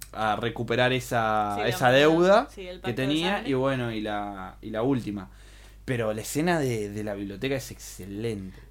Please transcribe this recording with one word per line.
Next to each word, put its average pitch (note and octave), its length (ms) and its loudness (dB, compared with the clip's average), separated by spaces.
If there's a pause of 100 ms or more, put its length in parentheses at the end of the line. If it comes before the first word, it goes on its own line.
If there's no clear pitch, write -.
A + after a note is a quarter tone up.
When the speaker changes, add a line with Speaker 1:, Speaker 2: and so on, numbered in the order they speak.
(120)
Speaker 1:
a G#2+ 240 0
recuperar A#2 560 0
esa, A2 640 0
Speaker 2:
Sí, G#2 60 -2
la A2+ 60 0
Speaker 1:
esa B2 180 0
Speaker 2:
moneda. B2+ 120 8
Speaker 1:
deuda F3 520 6
Speaker 2:
Sí, F#3+ 160 -14
el F3+ 100 -12
Speaker 1:
que F3 60 -18
Speaker 2:
pacto - 60 -6
de B2+ 180 -2
Speaker 1:
tenía, D#3+ 300 0
Speaker 2:
sangre. G#3+ 140 -4
Speaker 1:
y C3+ 40 2
bueno, B2+ 380 0
y A2 100 -4
la, G2+ 580 -6
y A2 100 -12
la A2 120 -2
última. G#2+ 480 -2 (560)
Pero A2+ 260 0
la G#2+ 100 -4
escena E3 360 0
de, A#2 320 -2
de G#2 140 -6
la G#2 100 -4
biblioteca G2+ 400 -4
es B2+ 160 -6
excelente, G2 880 -8 (120)